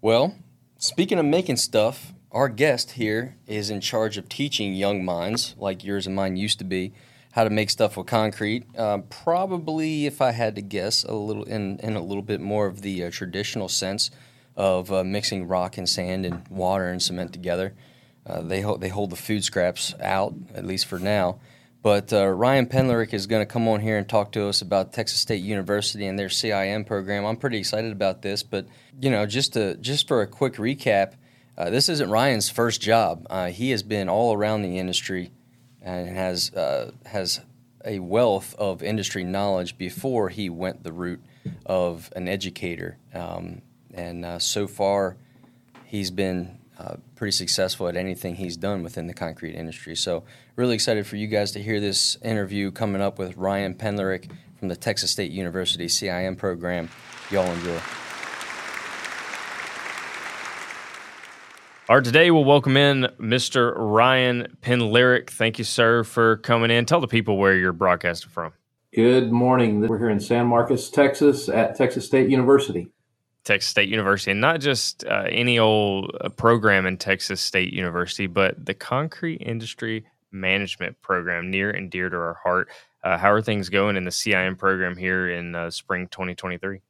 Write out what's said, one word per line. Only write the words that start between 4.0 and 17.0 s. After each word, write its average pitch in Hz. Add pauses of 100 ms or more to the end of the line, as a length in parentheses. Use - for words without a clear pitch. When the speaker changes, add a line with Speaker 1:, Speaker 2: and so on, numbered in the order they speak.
Speaker 1:
of 98
teaching 110
young 98
minds, 90
like 95
yours 98
and 95
mine 95
used 104
to -
be, 92 (380)
how 117
to 107
make 107
stuff 107
with 92
concrete. 110 (120)
Uh, 104 (100)
probably, 160
if 139
I 131
had 110
to 101
guess, 101
a -
little 104
in, 101
in 110
a 92
little 98
bit 104
more 104
of 95
the, 95
uh, 85
traditional 98
sense - (440)
of, 92
uh, 95
mixing 95
rock 90
and 90
sand 92
and 87
water 92
and 90